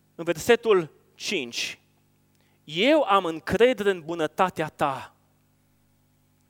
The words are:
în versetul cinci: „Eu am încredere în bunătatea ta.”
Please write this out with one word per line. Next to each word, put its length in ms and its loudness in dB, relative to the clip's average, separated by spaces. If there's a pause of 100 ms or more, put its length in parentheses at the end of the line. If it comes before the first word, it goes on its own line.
(140)
în 120 -12
versetul 640 2 (240)
cinci: 640 -6 (880)
„Eu 380 2
am 220 2
încredere 680 -2
în 100 -2
bunătatea 680 -4
ta.” 460 -6 (1400)